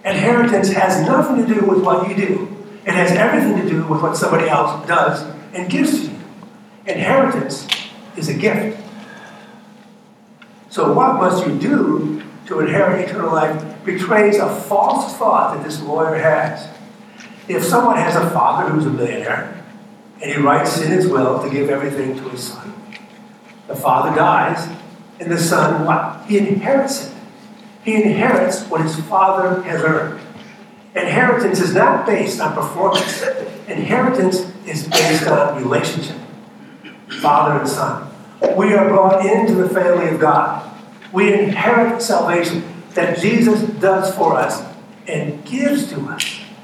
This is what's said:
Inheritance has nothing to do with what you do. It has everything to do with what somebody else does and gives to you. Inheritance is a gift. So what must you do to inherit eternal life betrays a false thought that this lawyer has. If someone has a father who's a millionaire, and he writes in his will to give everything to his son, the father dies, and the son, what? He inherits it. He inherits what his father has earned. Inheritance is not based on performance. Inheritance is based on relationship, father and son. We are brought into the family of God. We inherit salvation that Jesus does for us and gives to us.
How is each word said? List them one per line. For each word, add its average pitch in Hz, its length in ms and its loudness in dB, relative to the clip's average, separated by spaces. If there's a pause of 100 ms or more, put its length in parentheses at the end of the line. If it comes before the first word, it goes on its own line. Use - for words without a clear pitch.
Inheritance 202 640 4
has 185 360 2
nothing 254 380 2
to 214 100 2
do 196 120 2
with 185 160 4
what 185 260 0
you - 80 -4
do. - 400 -2 (300)
It 185 80 -2
has 175 180 2
everything 208 480 2
to - 80 -2
do 156 160 0
with 156 160 -2
what - 160 -2
somebody - 320 2
else - 380 0
does - 360 0 (300)
and 185 160 -6
gives - 240 0
to - 140 -2
you. - 120 -10 (680)
Inheritance 175 800 0 (500)
is 160 120 -6
a 135 60 -4
gift. - 460 -2 (1900)
So 143 220 0
what - 240 4
must 180 300 0
you 147 120 -2
do 156 640 0 (240)
to 156 140 -4
inherit 180 480 2
eternal 165 240 -4
life 156 300 0 (220)
betrays 208 540 2
a - 100 0
false - 680 0
thought - 380 2
that - 100 -8
this 151 180 -8
lawyer 156 340 -2
has. 156 500 0 (800)
If 185 160 -2
someone 233 340 2
has - 200 0
a 170 140 0
father - 420 0
who's 151 140 0
a 123 40 -2
millionaire, - 720 -6 (600)
and 139 100 -6
he 147 60 -2
writes 143 420 2
in 156 100 0
his - 160 4
will 127 360 0
to 139 80 -6
give 139 180 -2
everything 139 480 -4
to 127 140 -12
his - 140 -10
son, - 280 -14 (960)
the - 80 -8
father 135 400 2
dies, - 500 2 (520)
and 170 120 -8
the 165 80 0
son, 160 460 2
what? - 420 -2
He 202 120 2
inherits 220 680 0
it. - 40 -16 (720)
He 220 120 -2
inherits - 680 2
what 160 180 -2
his 156 180 -4
father 185 600 2
has 165 200 -4
earned. - 380 -2 (720)
Inheritance 233 680 2
is 165 140 0
not - 300 4
based - 340 0
on 151 140 -2
performance. - 680 -2 (460)
Inheritance 185 760 0 (220)
is 156 200 -6
based 160 400 2
on 143 360 0
relationship, 156 540 -4 (1040)
father - 360 4
and 131 80 -2
son. - 440 -4 (440)
We 202 200 4
are 202 140 6
brought 190 360 4
into 208 300 2
the 185 160 2
family 175 380 2
of 160 120 -2
God. - 500 0 (420)
We 202 200 4
inherit 226 720 2
salvation 175 600 0 (300)
that - 240 0
Jesus 220 440 4
does 190 520 0
for - 220 2
us - 260 -2 (460)
and 147 360 -6
gives 285 460 -2
to 156 180 -8
us. - 320 -8 (240)